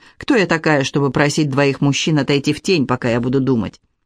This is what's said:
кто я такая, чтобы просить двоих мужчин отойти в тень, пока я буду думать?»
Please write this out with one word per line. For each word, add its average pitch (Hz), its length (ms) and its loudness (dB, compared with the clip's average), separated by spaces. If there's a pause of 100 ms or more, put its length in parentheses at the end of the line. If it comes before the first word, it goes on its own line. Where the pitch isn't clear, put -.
(160)
кто - 200 -2
я 190 100 2
такая, 160 380 0
чтобы 139 260 0
просить 147 400 0
двоих 135 300 0
мужчин 143 400 2
отойти 143 320 0
в - 100 -6
тень, 165 240 0
пока 127 240 -2
я 117 100 0
буду 127 200 0
думать?» 127 400 -2 (260)